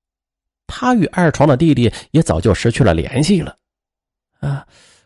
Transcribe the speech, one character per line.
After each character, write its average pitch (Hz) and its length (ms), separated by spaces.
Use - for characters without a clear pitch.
她 254 220
与 208 140
二 175 240
床 147 180
的 127 80
弟 156 160
弟 120 180
也 160 100
早 80 180
就 104 140
失 - 180
去 - 120
了 90 100
联 82 300
系 180 180
了， - 160
啊， 139 280